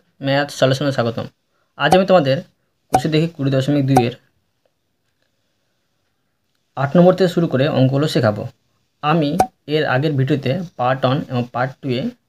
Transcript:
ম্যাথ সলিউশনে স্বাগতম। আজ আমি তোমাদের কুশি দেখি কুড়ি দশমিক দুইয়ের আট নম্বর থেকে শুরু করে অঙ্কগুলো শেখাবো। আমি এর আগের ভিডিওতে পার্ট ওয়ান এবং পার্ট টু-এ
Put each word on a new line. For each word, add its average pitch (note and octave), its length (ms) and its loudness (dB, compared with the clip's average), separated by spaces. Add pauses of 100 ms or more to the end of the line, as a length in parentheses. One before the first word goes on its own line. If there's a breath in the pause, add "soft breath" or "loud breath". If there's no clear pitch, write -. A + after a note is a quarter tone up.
(220)
ম্যাথ C#3+ 380 -2
সলিউশনে C3+ 360 2
স্বাগতম। A#2 300 -4 (520)
আজ D3 160 2
আমি F#3 120 4
তোমাদের E3+ 380 2 (480)
কুশি - 180 -2
দেখি D#3 240 0
কুড়ি C3+ 180 -2
দশমিক C3+ 340 0
দুইয়ের C3 280 2 (2750)
আট C3+ 160 -4
নম্বর F3+ 220 6
থেকে F3+ 180 0
শুরু E3 140 0
করে C3 220 0
অঙ্কগুলো C3+ 380 2
শেখাবো। A2 360 0 (600)
আমি D3+ 340 0 (300)
এর D3+ 160 0 (120)
আগের D3+ 240 0
ভিডিওতে C3+ 440 -2 (160)
পার্ট C3 240 -2
ওয়ান C3+ 260 0
এবং B2 220 -4
পার্ট C3 280 -4
টু-এ C3+ 300 -4 (200)